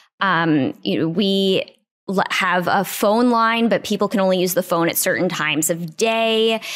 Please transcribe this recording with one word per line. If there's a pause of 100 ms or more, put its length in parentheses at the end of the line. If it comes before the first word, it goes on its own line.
(200)
Um, (100)
you
know,
we (320)
l-,
have
a
phone
line,
but
people
can
only
use
the
phone
at
certain
times
of
day. (140)